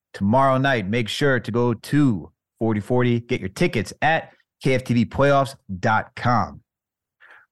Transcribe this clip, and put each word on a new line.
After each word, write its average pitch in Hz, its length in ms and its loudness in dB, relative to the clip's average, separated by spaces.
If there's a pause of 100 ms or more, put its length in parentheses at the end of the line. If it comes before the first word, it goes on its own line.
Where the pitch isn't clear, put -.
(140)
tomorrow 131 420 2
night, 131 300 0
make 110 220 -2
sure 139 300 0
to - 120 -6
go 120 240 0
to 127 580 0 (260)
forty 110 220 0
forty, 123 400 0
get 117 200 -6
your 95 100 -8
tickets 165 500 -2
at 160 320 -2 (300)
K 135 120 2
F 127 100 -2
T 123 100 -2
V 120 100 4
playoffs 139 520 2 (220)
dot 110 380 0
com. 98 460 -2 (880)